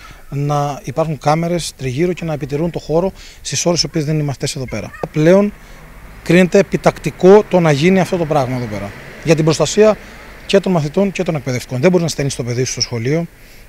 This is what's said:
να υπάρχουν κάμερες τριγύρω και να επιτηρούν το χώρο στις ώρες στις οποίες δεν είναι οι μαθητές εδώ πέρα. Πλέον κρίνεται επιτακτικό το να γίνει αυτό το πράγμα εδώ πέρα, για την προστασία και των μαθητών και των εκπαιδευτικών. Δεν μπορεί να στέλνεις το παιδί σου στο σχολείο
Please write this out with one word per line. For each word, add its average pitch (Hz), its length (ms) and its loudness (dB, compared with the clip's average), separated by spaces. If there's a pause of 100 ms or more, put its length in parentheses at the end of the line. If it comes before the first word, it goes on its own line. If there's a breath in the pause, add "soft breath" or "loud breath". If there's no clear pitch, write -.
(280 loud breath)
να 143 560 -4
υπάρχουν 156 340 -4
κάμερες 165 580 -2
τριγύρω 135 360 -2
και 170 120 -8
να 160 80 -4
επιτηρούν 143 380 -4
το - 80 -8
χώρο 170 340 -2 (280 loud breath)
στις - 260 -6
ώρες 170 120 0
στις 147 120 -4
οποίες 156 140 -4
δεν 156 100 -2
είναι 151 80 0
οι 147 40 -2
μαθητές 143 300 -6
εδώ 127 100 -8
πέρα. 107 240 -10 (220)
Πλέον 190 400 4 (680 loud breath)
κρίνεται 180 360 4
επιτακτικό 185 920 4
το 180 120 2
να 160 120 4
γίνει 180 280 4
αυτό 180 160 -2
το 170 80 -2
πράγμα 135 320 0
εδώ 123 100 -6
πέρα, 101 240 -8 (340)
για 156 100 4
την 156 100 2
προστασία 190 520 2 (500 loud breath)
και 196 140 2
των 185 120 -2
μαθητών 170 400 0
και - 100 -8
των 170 120 -4
εκπαιδευτικών. 127 460 -6
Δεν 170 100 4
μπορεί 180 120 2
να 165 60 -2
στέλνεις 139 260 -4
το - 80 -6
παιδί 120 220 -4
σου - 80 -4
στο - 80 -10
σχολείο 131 460 -4 (420 soft breath)